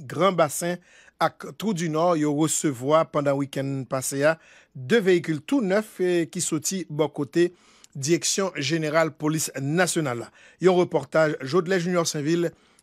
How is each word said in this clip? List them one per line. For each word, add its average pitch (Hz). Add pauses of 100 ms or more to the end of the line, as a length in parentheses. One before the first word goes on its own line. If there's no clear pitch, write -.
Granbassen 170 (460)
ak -
Twou 214
di 170
Nò 160
yo 147
resevwa 151
pandan 143
wikenn 135
pase 139
a 156 (400)
de 139
veyikil, 170
tou 277
nèf 202 (320)
ki 170
sòti 170
bò 151
kote 170 (480)
direksyon 170
Jeneral 156
Polis 156
Nasyonal 143
la. - (300)
Yon 180
repòtaj 160
Jodlè 175
Junior 175
Senvil 160 (320)